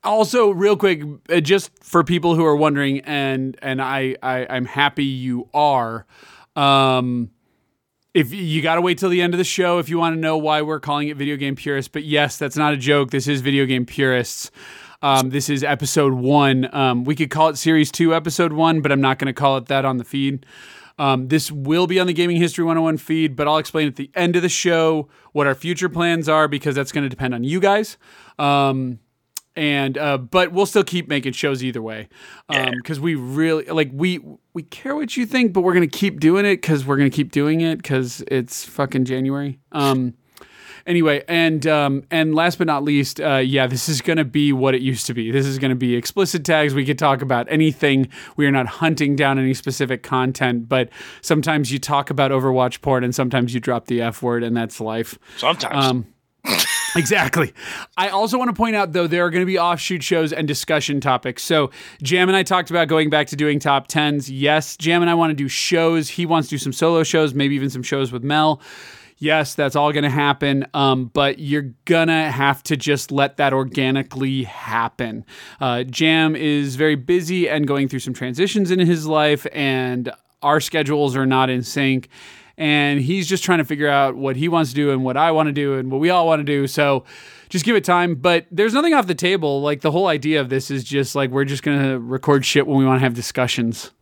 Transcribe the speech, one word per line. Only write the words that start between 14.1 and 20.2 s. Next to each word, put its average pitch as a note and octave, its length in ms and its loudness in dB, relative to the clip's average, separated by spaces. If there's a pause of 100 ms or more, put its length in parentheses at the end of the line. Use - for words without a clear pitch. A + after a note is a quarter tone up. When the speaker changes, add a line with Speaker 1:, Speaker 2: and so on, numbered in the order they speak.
Speaker 1:
Um, C3 280 2
this C#3 200 -4
is C#3 120 0
episode C#3+ 520 0
one. C3 600 2
Um, B2+ 300 0
we D3 100 0
could C#3+ 160 -4
call D#3 180 2
it D3 100 -2
series D#3+ 340 2
two, E3 220 2
episode E3 380 0
one, D#3+ 280 2
but C#3+ 120 0
I'm C#3 80 2
not C3+ 180 2
gonna C3+ 160 -2
call C#3 220 2
it A#2+ 100 -6
that C3+ 180 0
on C3 140 0
the A#2 60 -6
feed. C#3 420 -4 (520)